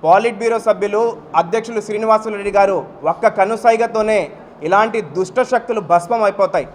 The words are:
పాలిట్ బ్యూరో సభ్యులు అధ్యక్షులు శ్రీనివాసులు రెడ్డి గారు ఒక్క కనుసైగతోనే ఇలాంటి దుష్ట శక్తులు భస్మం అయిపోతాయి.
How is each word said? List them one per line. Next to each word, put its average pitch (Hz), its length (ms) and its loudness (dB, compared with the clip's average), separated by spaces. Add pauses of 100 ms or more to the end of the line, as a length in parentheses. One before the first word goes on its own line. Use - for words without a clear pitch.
పాలిట్ 202 340 4
బ్యూరో 226 200 0
సభ్యులు 214 580 0 (200)
అధ్యక్షులు 220 440 -2
శ్రీనివాసులు 214 540 0
రెడ్డి 202 160 -6
గారు 196 360 2 (180)
ఒక్క 170 240 0
కనుసైగతోనే 220 1000 0 (320)
ఇలాంటి 208 380 2
దుష్ట 185 420 -4
శక్తులు 233 380 -2
భస్మం 175 420 0
అయిపోతాయి. 190 520 0